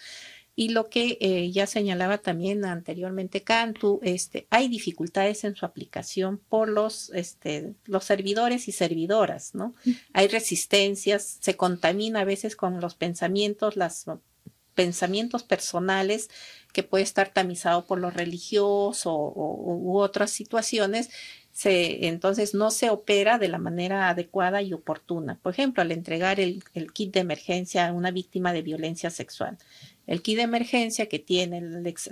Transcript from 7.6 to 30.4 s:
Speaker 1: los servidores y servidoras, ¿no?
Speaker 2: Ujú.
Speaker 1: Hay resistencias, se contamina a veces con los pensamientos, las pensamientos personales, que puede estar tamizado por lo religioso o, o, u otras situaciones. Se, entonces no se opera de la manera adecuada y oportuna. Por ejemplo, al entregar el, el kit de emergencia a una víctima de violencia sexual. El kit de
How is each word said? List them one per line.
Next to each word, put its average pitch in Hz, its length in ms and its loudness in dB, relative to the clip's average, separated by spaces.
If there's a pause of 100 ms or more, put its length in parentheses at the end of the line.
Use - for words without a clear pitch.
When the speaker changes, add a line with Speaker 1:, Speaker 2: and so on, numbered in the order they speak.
Speaker 1:
los 190 180 -2
servidores 214 640 2
y 196 60 -6
servidoras, 175 800 2
¿no? 226 220 -6 (100)
Speaker 2:
Ujú. 247 100 4 (180)
Speaker 1:
Hay 196 120 6
resistencias, 202 1120 2
se 190 180 0
contamina 196 680 2
a - 20 0
veces 196 320 -2
con 180 240 -2
los 175 160 -6
pensamientos, 208 800 0
las 175 300 -2 (680)
pensamientos 190 720 0
personales, 190 840 0 (440)
que 185 100 0
puede 190 220 2
estar 196 280 2
tamizado 175 520 0
por 185 160 -2
lo 180 100 -2
religioso 185 1000 0
o, 151 160 0
o, 175 480 -4
u 180 220 0
otras 202 340 2
situaciones. 220 760 -2 (440)
Se, 175 560 2
entonces 196 440 0
no 214 200 4
se 233 180 2
opera 214 480 4
de 196 100 2
la 170 100 -4
manera 180 500 0
adecuada 180 520 0
y 190 120 -4
oportuna. 165 680 -6
Por 185 120 -2
ejemplo, 262 300 2
al 170 100 0
entregar 175 480 0
el, 185 240 -2 (100)
el 160 180 -8
kit 196 220 -4
de 190 60 2
emergencia 175 640 0
a 175 60 0
una 175 180 0
víctima 180 420 -2
de 160 100 -2
violencia 160 480 -4
sexual. - 460 -8 (500)
El 170 160 -2
kit 214 140 0
de 233 80 2